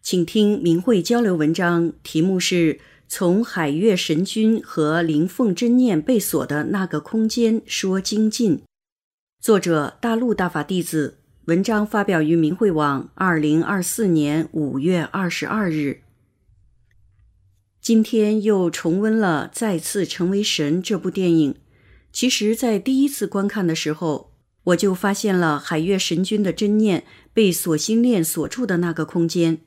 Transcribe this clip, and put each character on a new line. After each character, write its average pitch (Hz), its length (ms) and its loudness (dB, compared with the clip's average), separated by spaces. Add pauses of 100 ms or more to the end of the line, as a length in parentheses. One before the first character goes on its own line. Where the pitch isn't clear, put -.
请 175 160 0
听 208 380 2
明 170 180 2
慧 214 200 2
交 233 180 0
流 202 160 2
文 156 180 0
章， 170 380 0 (100)
题 - 200 -2
目 185 180 2
是 170 400 0 (300)
“从 190 340 0
海 165 260 -4
月 185 240 2
神 175 300 0
君 220 400 0
和 160 380 0
灵 160 260 0
凤 214 260 0
真 240 220 0
念 226 260 2
被 247 160 0
锁 - 280 -2
的 147 260 -4
那 190 160 -2
个 151 140 -6
空 220 260 -2
间 226 380 0
说 190 340 -4
精 214 320 0
进”。 190 300 0 (800)
作 208 180 4
者 156 400 -2
大 226 160 -2
陆 233 180 0
大 185 140 0
法 151 160 -4
弟 185 180 -2
子， 156 360 -4 (300)
文 170 140 2
章 208 240 0
发 208 200 -2
表 170 160 2
于 160 160 2
明 160 180 2
慧 208 160 2
网， 147 440 0
二 180 220 0
零 151 240 2
二 190 220 -2
四 220 240 -2
年 156 460 2
五 139 260 -4
月 170 240 0
二 185 260 -4
十 - 160 -6
二 208 240 -2
日。 151 340 -4 (1800)
今 226 200 4
天 214 400 2
又 190 300 2
重 175 300 -2
温 220 180 0
了 175 340 0
《再 208 240 -2
次 175 280 -4
成 175 240 -4
为 202 120 0
神》 165 400 0
这 196 160 -4
部 185 140 -4
电 180 240 2
影。 151 200 2 (580)
其 247 160 0
实 220 260 0
在 226 240 0
第 262 180 0
一 277 120 4
次 214 180 -4
观 196 180 -2
看 202 220 -2
的 160 80 0
时 151 160 -4
候， 156 400 -4 (320)
我 180 140 2
就 190 180 2
发 196 180 -2
现 196 240 0
了 156 220 2
海 160 200 -4
月 190 200 0
神 175 240 -2
君 214 180 -2
的 180 120 0
真 208 240 0
念 208 260 2 (300)
被 208 180 4
锁 165 240 -2
心 220 260 0
链 233 220 2
锁 160 240 -4
住 247 180 -6
的 190 120 -2
那 175 160 -2
个 160 100 -4
空 170 240 0
间。 165 400 0